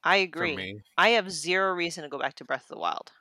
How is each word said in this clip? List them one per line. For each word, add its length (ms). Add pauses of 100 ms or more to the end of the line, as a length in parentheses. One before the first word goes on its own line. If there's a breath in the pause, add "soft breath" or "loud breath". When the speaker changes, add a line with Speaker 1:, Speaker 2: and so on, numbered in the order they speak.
Speaker 1:
I 200
Speaker 2:
for 20
Speaker 1:
agree. 320
Speaker 2:
me. 240 (180)
Speaker 1:
I 120
have 200
zero 420
reason 300
to 60
go 100
back 180
to 80
Breath 200
of 120
the 40
Wild. 400